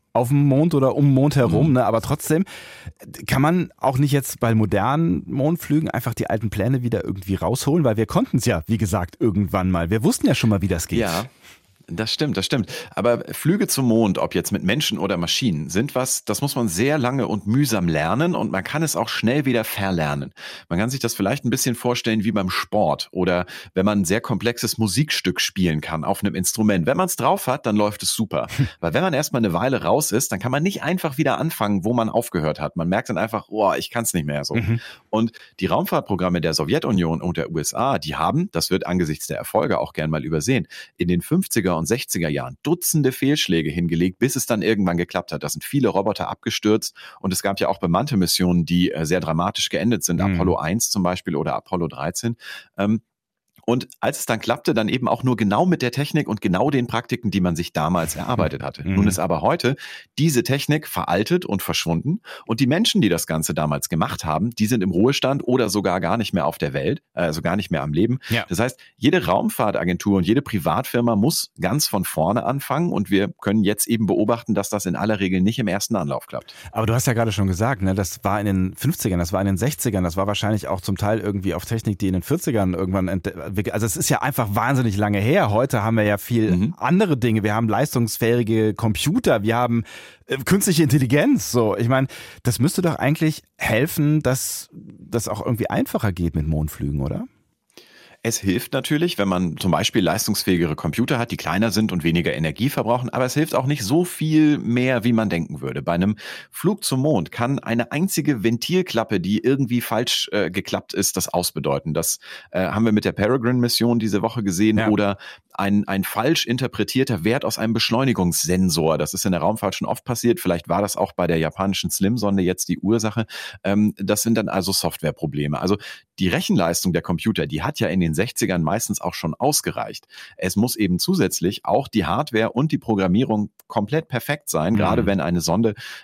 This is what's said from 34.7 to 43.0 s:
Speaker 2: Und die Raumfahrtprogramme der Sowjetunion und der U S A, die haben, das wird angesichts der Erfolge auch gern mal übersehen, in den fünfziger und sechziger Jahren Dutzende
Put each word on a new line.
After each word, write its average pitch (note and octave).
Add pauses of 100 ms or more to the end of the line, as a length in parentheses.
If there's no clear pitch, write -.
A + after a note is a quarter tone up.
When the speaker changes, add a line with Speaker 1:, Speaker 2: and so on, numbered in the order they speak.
Speaker 2:
Und A2+ (260)
die F#2+
Raumfahrtprogramme F2+
der D#2+
Sowjetunion E2
und F2
der -
U D#2+
S -
A, C3+
die D2
haben, A2
das E2
wird F#2
angesichts E2+
der -
Erfolge G#2+
auch D#2
gern D#2
mal D#2
übersehen, D#2+ (300)
in F3
den F3
fünfziger F3+
und E2
sechziger F#2
Jahren C2+
Dutzende D3